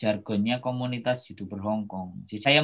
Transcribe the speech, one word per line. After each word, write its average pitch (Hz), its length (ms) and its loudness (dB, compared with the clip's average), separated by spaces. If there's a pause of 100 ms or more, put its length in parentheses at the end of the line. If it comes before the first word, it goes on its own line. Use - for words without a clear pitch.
jargonnya 110 580 2
komunitas 123 720 -2
YouTuber 98 320 -8
Hong 107 240 0
Kong. 95 400 -8
Jadi 107 160 -8
saya 143 220 8